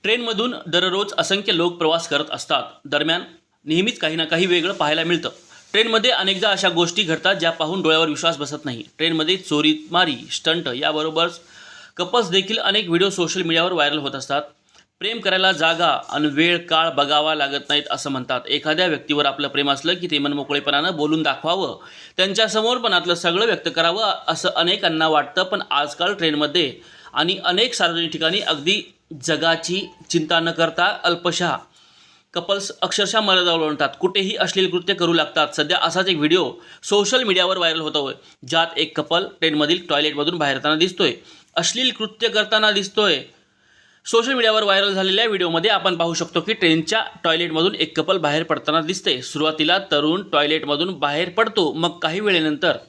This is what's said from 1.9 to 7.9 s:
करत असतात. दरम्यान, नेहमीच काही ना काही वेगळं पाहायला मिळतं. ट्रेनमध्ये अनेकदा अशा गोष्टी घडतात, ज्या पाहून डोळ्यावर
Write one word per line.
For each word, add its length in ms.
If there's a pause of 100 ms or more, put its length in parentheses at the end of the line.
करत 240
असतात. 320 (220)
दरम्यान, 360 (440)
नेहमीच 340
काही 160
ना 100
काही 200
वेगळं 280
पाहायला 300
मिळतं. 260 (420)
ट्रेनमध्ये 400
अनेकदा 380
अशा 200
गोष्टी 340
घडतात, 320
ज्या 160
पाहून 300
डोळ्यावर 280